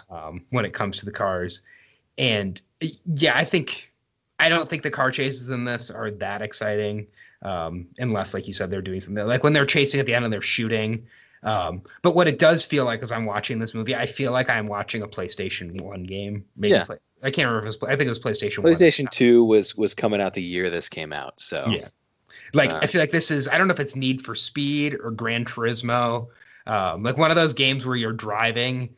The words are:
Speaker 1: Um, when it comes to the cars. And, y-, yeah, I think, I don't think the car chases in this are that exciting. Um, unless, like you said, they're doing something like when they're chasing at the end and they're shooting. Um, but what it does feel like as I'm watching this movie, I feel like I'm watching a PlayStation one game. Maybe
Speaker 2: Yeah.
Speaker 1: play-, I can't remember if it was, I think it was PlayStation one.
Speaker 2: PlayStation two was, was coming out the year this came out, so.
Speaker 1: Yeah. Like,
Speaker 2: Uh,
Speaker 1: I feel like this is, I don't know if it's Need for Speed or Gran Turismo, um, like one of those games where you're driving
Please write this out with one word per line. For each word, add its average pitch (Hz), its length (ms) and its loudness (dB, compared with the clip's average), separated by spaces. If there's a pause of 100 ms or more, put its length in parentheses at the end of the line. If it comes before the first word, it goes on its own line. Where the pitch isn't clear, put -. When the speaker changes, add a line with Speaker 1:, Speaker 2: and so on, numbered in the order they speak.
Speaker 1:
Um, 82 400 -14
when 123 160 0
it - 80 -10
comes 98 240 -4
to - 80 -12
the 101 60 -10
cars. 90 500 -4 (560)
And, 104 440 0 (200)
y-, 160 100 -4 (240)
yeah, 143 220 4
I 151 80 2
think, - 460 -4 (480)
I 160 100 6
don't 165 200 2
think 156 140 -4
the 147 80 -2
car 131 200 0
chases 127 380 -4
in 123 160 -2
this 120 260 -4
are 110 200 -6
that 101 300 -6
exciting. 104 640 -4 (340)
Um, 87 460 -6 (100)
unless, 107 360 -2
like 95 140 -6
you 98 60 -8
said, 95 160 0
they're 95 120 -6
doing 92 180 -8
something 104 260 -8
like 120 180 0
when 147 100 4
they're 143 120 4
chasing 139 340 2
at 127 60 -2
the 117 80 0
end 120 120 2
and 110 80 -2
they're 101 80 -4
shooting. 110 640 -2 (360)
Um, 92 380 -2 (220)
but 175 100 4
what 175 140 6
it 143 100 0
does 160 280 6
feel 139 200 0
like 113 160 -2
as 113 100 -6
I'm 113 140 -2
watching 104 340 -4
this 113 140 -4
movie, 113 220 -2
I 120 100 -2
feel 120 260 -4
like 127 180 2
I'm 110 180 0
watching 101 340 -4
a 101 60 -6
PlayStation 90 720 -8
one 95 220 -10
game. 101 420 -8 (100)
Maybe 101 180 4
Speaker 2:
Yeah. 98 100 4
Speaker 1:
play-, - 160 -10 (240)
I 131 80 -2
can't 139 160 2
remember 110 200 0
if 107 80 -6
it - 60 -14
was, - 80 -4
I 139 60 2
think 139 120 0
it - 20 0
was 113 100 -4
PlayStation 104 400 -4
one. 165 140 6
Speaker 2:
PlayStation 160 360 6
two 120 360 8
was, 110 300 6
was 104 200 0
coming 104 260 0
out 95 140 -2
the 98 80 -4
year 90 260 -2
this 85 200 -4
came 78 240 -10
out, 69 260 -12
so. 71 300 -4
Speaker 1:
Yeah. - 180 -4 (640)
Like, 143 200 4
Speaker 2:
Uh, 160 100 -4
Speaker 1:
I 151 40 2
feel 180 140 2
like 151 100 2
this 165 200 2
is, 143 160 0
I 139 100 2
don't 185 120 4
know 175 40 2
if 143 60 0
it's 139 160 -4
Need 131 280 0
for 117 120 -10
Speed 143 640 -2
or 113 80 -6
Gran 117 360 -2
Turismo, 120 800 0 (400)
um, 95 340 0
like 127 160 -2
one 156 140 4
of 165 60 4
those 160 180 4
games 131 300 0
where 127 100 -2
you're 113 180 -2
driving 117 840 -2